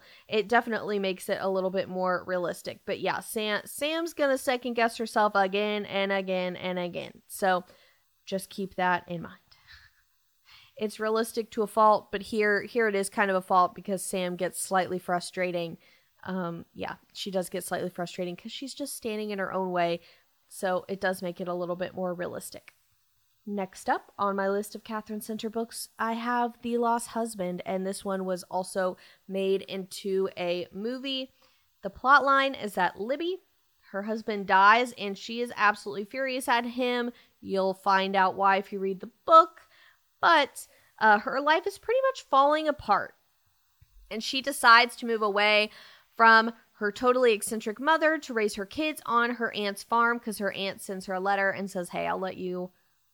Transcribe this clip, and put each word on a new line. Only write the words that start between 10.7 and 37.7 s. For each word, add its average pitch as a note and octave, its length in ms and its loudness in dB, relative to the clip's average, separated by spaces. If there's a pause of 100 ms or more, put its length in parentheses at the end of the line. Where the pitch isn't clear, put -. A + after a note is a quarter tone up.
It's G#3+ 220 -6
realistic A3 520 -2
to A3+ 120 -2
a G3+ 40 -2
fault, G#3+ 440 4
but - 100 -4
here, G#3 400 2
here A3+ 260 0
it G#3 60 0
is G3 160 0
kind G3+ 220 0
of F#3 60 2
a F#3 40 2
fault F3+ 320 4
because F#3 300 -6
Sam F3+ 320 -4
gets F3 260 -4
slightly F#3 380 0
frustrating. F3 800 -4 (460)
Um, F3 400 -6 (100)
yeah, - 220 -10 (160)
she - 180 -10
does F3+ 180 -2
get F3+ 140 -6
slightly F3+ 260 -6
frustrating F3+ 460 -8
'cause A3 160 -16
she's C4 240 -12
just C#4+ 200 -10
standing G#3+ 360 -6
in G3 80 -4
her F#3+ 120 -4
own F#3 200 -4
way. F3 300 0 (460)
So F#3 400 -4
it F#3+ 140 -6
does F#3+ 220 -2
make F3 180 -8
it F3 60 -6
a F3+ 80 -4
little F3+ 220 -4
bit F3+ 180 -6
more F3+ 180 -4
realistic. - 640 -10 (720)
Next G3+ 420 -6
up D4 300 -2
on G3 160 0
my G3 120 0
list G3+ 280 -2
of G#3+ 80 -14
Catherine G#3+ 380 -10
Center A3 280 -8
books, A3+ 480 -6
I A3+ 160 -2
have A#3+ 480 -2
The A#3 160 -2
Lost A#3 300 0
Husband, G3+ 580 -4
and F#3+ 220 -4
this G3 180 -8
one F#3+ 200 -4
was F#3 180 -4
also F#3 540 -4 (300)
made F#3+ 360 0
into F#3+ 720 -4
a F3 340 -4
movie. C4 600 -6 (500)
The G3 80 -8
plot C4 340 6
line C4+ 300 4
is G#3 220 -8
that F3+ 240 0
Libby, D4+ 420 -4 (500)
her G3 120 -6
husband G#3+ 420 -4
dies, G#3 540 6
and G3 180 -6
she A#3 240 -8
is A#3+ 140 -4
absolutely G#3 500 0
furious C4 420 -4
at A#3+ 160 2
him. A#3+ 480 -2 (300)
You'll F#3+ 320 0